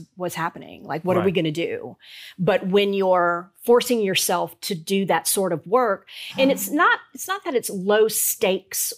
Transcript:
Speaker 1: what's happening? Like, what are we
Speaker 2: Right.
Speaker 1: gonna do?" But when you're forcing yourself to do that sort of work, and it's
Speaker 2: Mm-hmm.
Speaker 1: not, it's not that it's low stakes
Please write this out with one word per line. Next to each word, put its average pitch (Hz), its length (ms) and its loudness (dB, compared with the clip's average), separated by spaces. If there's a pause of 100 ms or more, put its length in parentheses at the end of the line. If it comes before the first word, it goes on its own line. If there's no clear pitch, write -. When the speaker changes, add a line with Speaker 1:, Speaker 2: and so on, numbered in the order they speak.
(160)
Speaker 1:
what's 180 180 -6
happening? 160 500 -8
Like, 156 220 -6
what 180 100 2
are - 40 2
we 185 60 2
Speaker 2:
Right. 185 80 0
Speaker 1:
gonna 160 180 0
do?" 147 440 -6 (420)
But 190 280 2
when 202 260 2
you're 180 580 2 (140)
forcing 240 380 4
yourself 175 600 0
to - 120 -6
do 190 320 -2
that 165 200 0
sort 190 280 0
of 151 120 -6
work, 214 400 0 (320)
and 269 120 4
it's 202 160 -2
Speaker 2:
Mm-hmm. 202 100 -4
Speaker 1:
not, 403 240 4 (140)
it's - 140 -14
not 392 160 -6
that 320 100 -4
it's - 160 -2
low 202 380 2
stakes - 880 -2